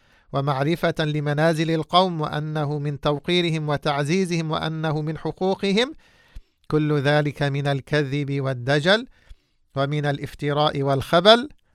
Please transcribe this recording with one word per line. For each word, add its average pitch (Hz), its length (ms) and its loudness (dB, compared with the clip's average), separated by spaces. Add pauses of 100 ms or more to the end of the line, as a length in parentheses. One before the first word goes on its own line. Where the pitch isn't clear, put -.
(340)
ومعرفة 147 680 0
لمنازل 151 720 0
القوم، 165 500 2
وأنه 151 580 -4
من 143 200 -6
توقيرهم 160 680 0
وتعزيزهم، 160 840 0
وأنه 156 500 -2
من 160 160 -6
حقوقهم، 196 760 -2 (760)
كل 151 320 0
ذلك 147 440 0
من 139 240 -2
الكذب 139 720 -2
والدجل 139 680 0 (680)
ومن 143 300 -2
الافتراء 143 760 -2
والخبل 170 680 4 (260)